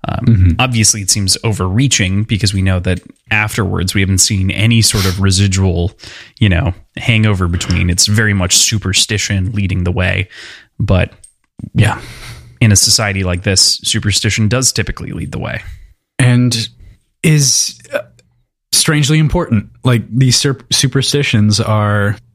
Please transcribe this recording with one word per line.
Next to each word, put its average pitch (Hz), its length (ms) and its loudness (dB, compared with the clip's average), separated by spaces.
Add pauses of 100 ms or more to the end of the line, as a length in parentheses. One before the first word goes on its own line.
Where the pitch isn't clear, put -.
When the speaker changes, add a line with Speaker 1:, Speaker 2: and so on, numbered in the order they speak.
Speaker 1:
Um, - 200 -4
Speaker 2:
Mm-hmm. 92 320 4
Speaker 1:
obviously, 117 420 0
it 95 80 -6
seems 98 360 -2
overreaching 101 800 0
because 101 280 -2
we 98 80 0
know 95 200 2
that 90 200 -2 (300)
afterwards 95 640 -2
we 98 80 2
haven't 95 160 2
seen 95 320 0
any 113 320 2
sort 98 240 0
of 95 120 -2
residual, 95 760 2 (460)
you 110 120 4
know, 85 240 0 (240)
hangover 107 500 2
between. 87 400 -2
It's 87 180 0
very 107 280 2
much 90 220 0
superstition 98 960 -2
leading 95 320 -2
the 90 80 0
way. 92 360 -2 (500)
But 92 360 0 (580)
Speaker 2:
Yeah. - 300 0 (580)
Speaker 1:
in 113 100 6
a 98 60 4
society 98 480 0
like 90 200 -4
this, - 380 0
superstition 107 680 0
does 127 240 0
typically - 400 -6
lead 139 200 -8
the - 60 -8
way. - 240 -8 (560)
Speaker 2:
And 123 500 2 (540)
is, 147 580 0 (100)
uh, - 100 -4 (720)
strangely 151 460 2
important. 151 520 0 (140)
Like, 123 260 2
these 123 280 2
sur-, 139 200 -2 (120)
superstitions 123 920 0
are 104 560 0 (180)